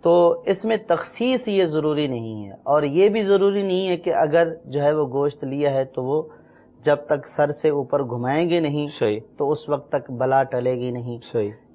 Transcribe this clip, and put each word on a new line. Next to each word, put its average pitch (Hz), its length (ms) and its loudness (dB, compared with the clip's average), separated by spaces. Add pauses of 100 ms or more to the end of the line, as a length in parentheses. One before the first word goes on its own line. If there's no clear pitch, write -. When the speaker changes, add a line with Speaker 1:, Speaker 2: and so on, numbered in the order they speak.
Speaker 1:
تو 170 440 4
اس 196 180 0
میں 220 120 0 (100)
تخصیص 240 640 0
یہ 190 160 2
ضروری 151 420 0
نہیں 113 400 -6
ہے، 98 60 -16 (100)
اور 147 200 2
یہ 160 260 4
بھی 214 140 0
ضروری 196 400 2
نہیں 190 260 0
ہے 180 80 0
کہ 170 180 -2
اگر 160 400 2 (100)
جو 135 180 -4
ہے 147 100 4
وہ 151 140 0
گوشت 143 380 -2
لیا 139 300 -2
ہے 135 100 0
تو 131 200 -6
وہ 151 180 -2 (580)
جب 147 160 4 (100)
تک 143 200 -2
سر 147 200 0
سے 147 240 0
اوپر 139 320 0
گھمائیں 127 480 -2
گے 170 100 2
نہیں 147 280 -2
Speaker 2:
صحیح۔ 110 320 0 (160)
Speaker 1:
تو 143 140 -2
اس 147 180 -4
وقت 143 240 -4
تک 135 180 -4
بلا 131 320 2
ٹلے 127 320 -2
گی 123 160 -4
نہیں۔ 120 320 -8
Speaker 2:
صحیح۔ 107 280 -4 (240)